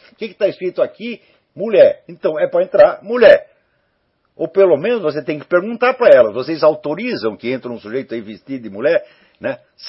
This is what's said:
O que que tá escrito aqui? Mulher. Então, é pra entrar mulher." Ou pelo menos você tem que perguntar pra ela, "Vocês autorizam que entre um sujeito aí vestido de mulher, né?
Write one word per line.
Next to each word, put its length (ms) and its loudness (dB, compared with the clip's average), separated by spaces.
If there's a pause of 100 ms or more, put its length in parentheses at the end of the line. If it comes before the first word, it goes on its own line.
(120)
O 40 -20
que 120 -10
que 80 -20
tá 120 0
escrito 340 -6
aqui? 380 -6 (360)
Mulher. 520 4
Então, 320 -4
é 80 0
pra 160 0
entrar 400 2
mulher." 480 2 (840)
Ou 140 -8
pelo 280 2
menos 240 -4
você 220 -6
tem 160 -8
que 80 -20
perguntar 480 -2
pra 180 2
ela, 180 6
"Vocês 300 -8
autorizam 760 -2
que 160 -6
entre 180 -8
um 100 -12
sujeito 340 -10
aí 80 -8
vestido 420 -14
de 60 -14
mulher, 340 0 (360)
né? 200 -8 (300)